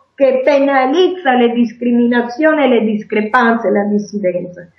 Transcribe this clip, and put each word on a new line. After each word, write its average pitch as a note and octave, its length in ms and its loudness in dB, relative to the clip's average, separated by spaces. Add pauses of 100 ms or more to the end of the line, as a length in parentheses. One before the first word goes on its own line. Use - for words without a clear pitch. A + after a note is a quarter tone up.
(140)
che C4 300 2
penalizza C#4 880 2
le A#3+ 160 2
discriminazioni, A#3+ 1160 0
le A#3 140 2
discrepanze, G#3+ 880 -2
la G#3 140 0
dissidenza. F#3 840 -6 (120)